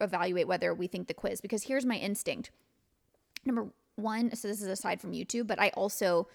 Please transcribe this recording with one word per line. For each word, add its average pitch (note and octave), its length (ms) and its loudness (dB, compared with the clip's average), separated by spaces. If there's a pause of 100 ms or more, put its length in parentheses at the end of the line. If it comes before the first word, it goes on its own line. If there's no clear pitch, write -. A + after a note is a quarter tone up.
evaluate F3+ 460 2
whether F3 260 2
we F3+ 140 -2
think F3+ 200 -6
the E3 60 -4
quiz, G3 280 -4
because G3+ 220 -2
here's C4 220 0
my A#3+ 120 2
instinct. - 520 -4 (960)
Number A#3 220 0 (300)
one, A3 380 0
so A3 120 -6
this G#3 140 -4
is G3+ 80 -4
aside F#3+ 320 -2
from F#3 100 -8
YouTube, F#3+ 360 -2
but G#3 120 0
I G3+ 160 6
also, G3 600 2